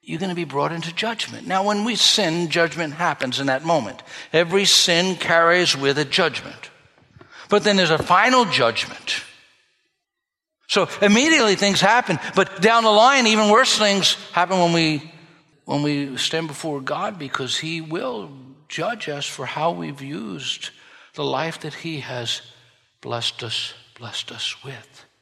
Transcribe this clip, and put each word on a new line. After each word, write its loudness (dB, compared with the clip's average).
You're -8
gonna -4
be -6
brought -2
into -8
judgment." -6
Now, 0
when 0
we -2
sin, 2
judgment 0
happens -2
in -2
that -2
moment. -2
Every 2
sin 4
carries 4
with 0
it -2
judgment. -2
But 4
then 2
there's 4
a 4
final 4
judgment. -2
So 0
immediately 4
things 0
happen, 2
but 0
down 4
the 4
line, 6
even 4
worse 6
things 2
happen 2
when 4
we, 0
when -2
we -4
stand -4
before -8
God, -6
because -6
he -6
will -8
judge -6
us -8
for -10
how -2
we've -10
used -10
the -10
life -4
that -12
he -10
has -8
blessed -8
us, -8
blessed -12
us -10
with. -18